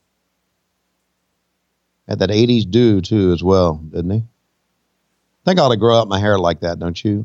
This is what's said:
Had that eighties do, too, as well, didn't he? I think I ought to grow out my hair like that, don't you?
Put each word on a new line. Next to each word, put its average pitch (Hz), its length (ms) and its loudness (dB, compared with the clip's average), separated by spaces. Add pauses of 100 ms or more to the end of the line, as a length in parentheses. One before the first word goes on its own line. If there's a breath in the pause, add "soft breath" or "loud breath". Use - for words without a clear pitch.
(2000)
Had 104 120 -6
that 95 120 0
eighties 113 340 2
do, 107 360 2
too, 95 300 0
as 82 120 -2
well, 90 320 2
didn't 82 360 -8
he? 107 60 -2
I - 1300 -16
think 180 140 2
I 156 40 4
ought 131 60 4
to 117 80 2
grow 113 200 4
out 110 100 2
my 98 120 -2
hair 104 200 2
like 85 220 -2
that, 85 180 -6
don't 85 240 -8
you? 104 220 -4